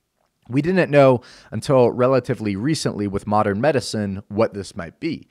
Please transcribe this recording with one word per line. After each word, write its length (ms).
We 120
didn't 280
know 320
until 400
relatively 640
recently 520
with 200
modern 340
medicine 680
what 260
this 220
might 240
be. 320